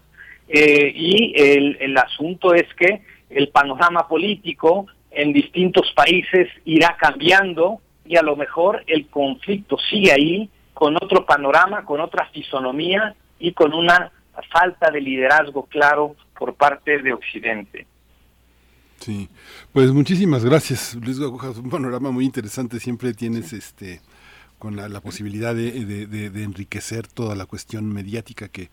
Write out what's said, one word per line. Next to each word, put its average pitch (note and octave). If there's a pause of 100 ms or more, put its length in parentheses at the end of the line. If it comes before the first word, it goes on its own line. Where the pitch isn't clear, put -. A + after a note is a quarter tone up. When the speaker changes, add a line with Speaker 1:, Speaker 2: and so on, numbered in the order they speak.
(480)
Speaker 1:
eh, D3
y F#3+
el, C#3+
el C3+
asunto E3+
es E3+
que G3 (300)
el C#3
panorama D#3+
político F3 (240)
en D3
distintos E3
países F3 (180)
irá E3
cambiando E3+ (240)
y D#3+
a E3+
lo D3+
mejor E3
el D#3
conflicto C#3+ (120)
sigue G3
ahí E3 (260)
con D3+
otro F#3
panorama, D#3+
con D3
otra E3+
fisonomía D#3 (240)
y F3
con D#3
una E3+ (400)
falta E3+
de D3
liderazgo C3+
claro D3 (220)
por B2
parte C#3+
de C3
Occidente. A2 (1120)
Speaker 2:
Sí, G2+ (460)
pues C3
muchísimas D3
gracias, C3+
Luis B2
Guacuja, C3
un A#2+
panorama B2+
muy B2+
interesante, B2
siempre A#2+
tienes, A2+
este, F#2+ (580)
con G#2
la, G#2
la G2+
posibilidad G#2
de, A#2
de, G#2
de, G#2
de G#2
enriquecer G#2
toda A2
la G2
cuestión G#2+
mediática G#2
que -